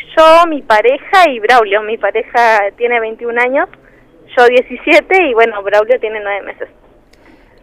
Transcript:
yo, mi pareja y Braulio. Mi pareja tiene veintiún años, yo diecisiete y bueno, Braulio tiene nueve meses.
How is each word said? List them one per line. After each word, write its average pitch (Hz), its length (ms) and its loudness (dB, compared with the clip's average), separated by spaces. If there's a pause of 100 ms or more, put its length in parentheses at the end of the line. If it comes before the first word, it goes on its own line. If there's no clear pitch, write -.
(160)
yo, 320 320 6
mi 302 140 -6
pareja 262 680 2
y 247 100 -8
Braulio. 214 420 0
Mi 214 160 -8
pareja 220 640 -2 (180)
tiene 240 220 -2
veintiún 226 400 -6
años, 269 280 -2 (680)
yo 247 100 4
diecisiete 285 800 0
y 254 60 -4
bueno, 220 300 0
Braulio 214 360 0
tiene 214 220 -8
nueve 202 220 -8
meses. - 260 -16 (920)